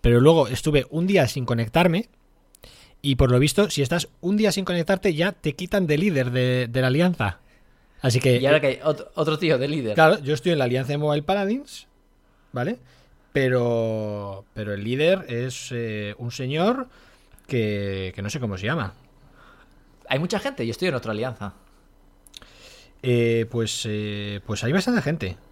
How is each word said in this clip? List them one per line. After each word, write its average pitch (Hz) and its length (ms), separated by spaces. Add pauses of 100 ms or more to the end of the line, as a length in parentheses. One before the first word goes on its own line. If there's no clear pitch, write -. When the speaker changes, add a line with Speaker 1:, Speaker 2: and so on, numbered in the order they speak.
Speaker 1:
Pero 120 200
luego 151 280
estuve 143 420
un 165 160
día 185 200
sin 123 180
conectarme. 160 640 (920)
Y 139 140
por 131 140
lo 123 80
visto, 151 320
si 143 120
estás 165 260 (120)
un 190 160
día 208 160
sin 190 120
conectarte, 180 500
ya 175 180
te - 220
quitan 180 320
de 147 120
líder 147 320
de, 127 400
de 127 100
la 127 80
alianza. 143 520 (600)
Así 127 200
que, 123 200
Speaker 2:
Y 131 60
ahora 147 120
Speaker 1:
eh, - 20
Speaker 2:
que 147 80
hay - 160
ot-, 151 300
otro 156 240
tío 147 200
de 135 100
líder. 131 260
Speaker 1:
Claro, 156 260
yo 139 140
estoy 175 180
en 156 60
la 131 60
alianza 127 280
de 147 60
Mobile 151 260
Paladins, 202 640 (640)
¿vale? 143 260 (540)
Pero, 110 1120 (100)
pero 107 180
el 101 120
líder 156 440
es, 123 440
eh, 107 460
un 117 120
señor 180 580 (600)
que, 101 640
que 98 80
no 101 80
sé 135 100
cómo 104 160
se 95 100
llama. 123 280 (1120)
Speaker 2:
Hay 131 100
mucha 180 200
gente, 262 260
yo 117 60
estoy 180 180
en 147 60
otra 117 180
alianza. 107 400 (1500)
Speaker 1:
Eh, 117 480
pues, 113 380
eh, 104 580
pues 110 180
hay 123 80
bastante 196 300
gente. 143 340 (160)